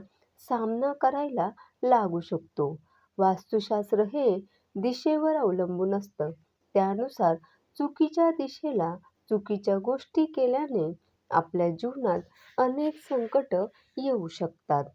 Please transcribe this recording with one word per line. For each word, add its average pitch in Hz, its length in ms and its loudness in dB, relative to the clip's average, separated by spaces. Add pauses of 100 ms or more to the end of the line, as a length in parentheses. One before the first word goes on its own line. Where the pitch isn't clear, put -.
(480)
सामना 233 440 -2
करायला 269 560 0 (340)
लागू 214 380 2
शकतो. 160 540 -4 (440)
वास्तुशास्त्र 202 840 0
हे 262 240 0 (480)
दिशेवर 302 600 0
अवलंबून 185 580 0
असतं. 180 360 -4 (440)
त्यानुसार 196 600 2 (420)
चुकीच्या 311 540 2
दिशेला 269 640 -2 (360)
चुकीच्या 202 480 0
गोष्टी 262 480 -2
केल्याने 254 680 0 (380)
आपल्या 170 400 2
जीवनात 226 500 -2 (380)
अनेक 285 420 0
संकट 262 540 -2 (420)
येऊ 254 320 -2
शकतात. 151 560 -4 (100)